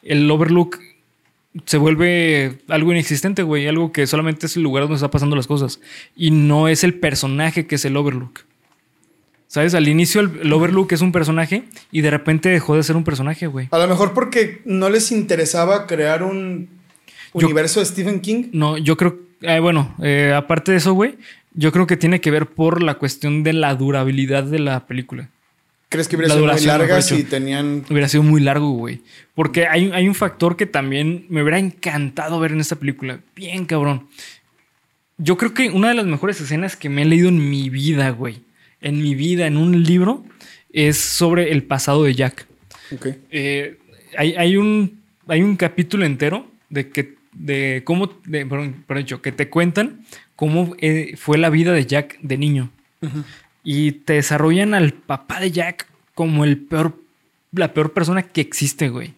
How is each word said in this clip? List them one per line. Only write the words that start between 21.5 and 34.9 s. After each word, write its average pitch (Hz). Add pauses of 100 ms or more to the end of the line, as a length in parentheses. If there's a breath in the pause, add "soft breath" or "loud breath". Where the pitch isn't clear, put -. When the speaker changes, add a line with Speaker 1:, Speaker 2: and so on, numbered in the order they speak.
Speaker 1:
yo 156
creo 180
que 175
tiene 170
que 156
ver 151
por 165
la 151
cuestión 147
de 160
la 147
durabilidad 135
de 147
la 135
película. 127 (580)
Speaker 2:
¿Crees 160
que 175
hubiera 156
Speaker 1:
La 151
Speaker 2:
sido 151
muy 151
Speaker 1:
duración, 151 (100)
Speaker 2:
larga 165 (100)
Speaker 1:
mejor 180
Speaker 2:
si -
Speaker 1:
dicho. 139
Speaker 2:
tenían 139
Speaker 1:
Hubiera 143
sido 147
muy 151
largo, 143
güey. 120 (340 loud breath)
Porque 160
hay, 175
hay 185
un 196
factor 170
que 202
también 151
me 156
hubiera 156
encantado 156
ver 160
en 156
esta 156
película. 135 (160)
Bien 185
cabrón. 143 (1080 loud breath)